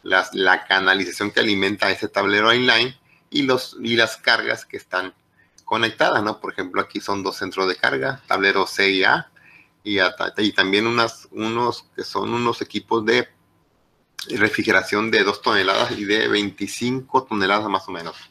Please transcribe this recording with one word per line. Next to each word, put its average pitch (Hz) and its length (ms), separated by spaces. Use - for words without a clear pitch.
las, 92 320
la 92 320
canalización 95 640
que 120 100
alimenta 101 500
ese 98 180
tablero 104 440
inline 123 460
y, 143 120
los, 131 380
y 113 140
las 113 220
cargas 117 500
que - 100
están 92 380
conectadas, 117 580
¿no? 107 180
Por - 120
ejemplo, 95 280
aquí 104 200
son 101 220
dos 95 140
centros 95 320
de 90 80
carga, 135 500
tablero 98 400
C 98 240
y 95 140
A, 139 260
y, 101 160
ata-, 92 380
y 104 140
también 98 340
unas, 117 440
unos 117 640
que 101 80
son 101 320
unos 120 260
equipos 107 460
de 120 220
refrigeración 104 800
de 110 120
dos 101 180
toneladas 107 520
y 104 120
de 107 220
veinticinco 117 960
toneladas 104 460
más 95 200
o 98 40
menos. 82 240